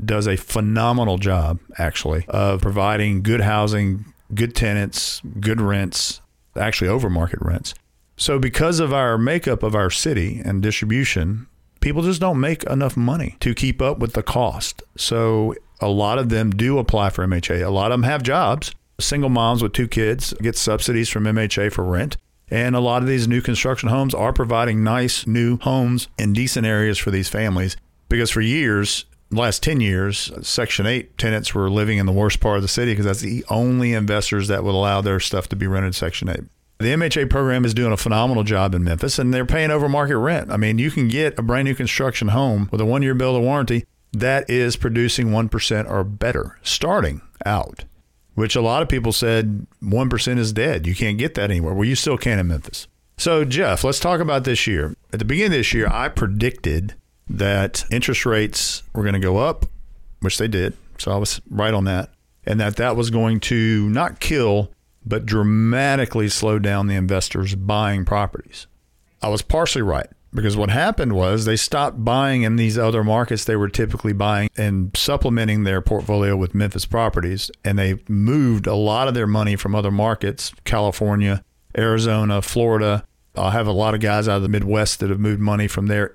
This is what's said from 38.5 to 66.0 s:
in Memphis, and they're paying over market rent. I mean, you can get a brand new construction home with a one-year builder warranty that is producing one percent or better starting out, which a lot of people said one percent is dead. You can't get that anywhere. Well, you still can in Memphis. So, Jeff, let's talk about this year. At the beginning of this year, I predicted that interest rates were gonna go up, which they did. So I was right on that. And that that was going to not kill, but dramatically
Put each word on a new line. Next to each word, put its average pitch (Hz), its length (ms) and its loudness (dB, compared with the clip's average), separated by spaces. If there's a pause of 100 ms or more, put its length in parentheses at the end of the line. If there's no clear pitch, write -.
in 87 80 0
Memphis, 85 340 -2
and 127 160 2
they're 127 140 0
paying 156 240 2
over 147 180 2
market 143 280 2
rent. 147 340 0
I 104 60 -2
mean, 107 220 2
you 143 120 0
can 131 160 2
get 143 300 0
a - 60 -2
brand 123 240 2
new 135 80 2
construction 123 540 -2
home 107 420 2
with 107 100 0
a 107 40 2
one-year 131 300 2
builder 127 240 2
warranty 123 460 0 (280)
that 131 360 0
is 123 260 2
producing 120 560 0
one 110 180 2
percent 107 380 -2
or 98 160 -2
better 104 580 -4
starting 147 600 -2 (260)
out, - 360 -2 (520)
which 107 200 0
a 123 60 2
lot 120 220 2
of 135 60 -2
people 113 220 0
said 113 540 0 (160)
one 113 260 0
percent 123 320 0
is 110 140 0
dead. 107 320 0
You 90 80 0
can't 107 240 0
get 143 160 -2
that 104 160 0
anywhere. 85 240 0
Well, 101 140 0
you 131 80 0
still 135 220 0
can 113 200 0
in 92 100 0
Memphis. - 400 -6 (300)
So, 160 260 2
Jeff, 135 400 0
let's 135 160 0
talk 175 200 0
about 147 240 0
this 127 240 0
year. 78 280 -2 (160)
At 110 60 -4
the 107 80 -2
beginning 170 280 2
of 147 40 2
this 113 160 0
year, 110 180 2
I 123 180 -2
predicted 104 840 -2 (340)
that 98 640 -2
interest - 340 -2
rates 107 600 0 (100)
were 107 100 -2
gonna 98 160 0
go 95 180 2
up, 156 280 0 (540)
which - 180 -2
they 107 100 0
did. 98 260 0 (260)
So - 120 -4
I 101 60 0
was 104 320 -4
right 107 240 0
on 98 120 2
that. 92 260 -2 (340)
And 107 140 0
that 107 160 0
that 117 200 0
was 117 140 0
going 113 320 2
to 113 480 2
not 135 300 -2
kill, 107 520 0 (340)
but 110 200 -4
dramatically 110 1040 2